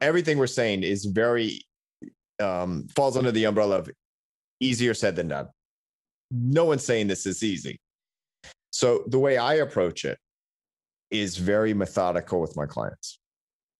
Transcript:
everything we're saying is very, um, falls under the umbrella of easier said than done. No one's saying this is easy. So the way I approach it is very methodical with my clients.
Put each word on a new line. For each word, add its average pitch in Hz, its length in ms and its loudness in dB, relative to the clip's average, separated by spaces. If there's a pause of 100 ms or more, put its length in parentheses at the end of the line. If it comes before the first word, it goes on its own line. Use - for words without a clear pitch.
everything 156 340 2
we're 131 100 4
saying 107 360 0
is 98 240 -2
very, 113 560 0 (760)
um, 90 560 -2
falls 135 220 0
under 127 160 0
the 110 120 2
umbrella 104 340 2
of 80 120 -8 (720)
easier 123 320 2
said 98 240 0
than 85 120 -2
done. 69 200 -6 (840)
No 131 360 2
one's 143 180 2
saying 113 220 2
this 95 180 -2
is 95 180 -4
easy. 73 380 -4 (920)
So 120 340 2
the 131 120 2
way 131 200 4
I 127 160 2
approach 101 500 0
it 60 140 -6 (920)
is 101 280 -2
very 104 340 2
methodical 90 720 0
with 78 160 -6
my 73 80 -2
clients. - 520 -10 (600)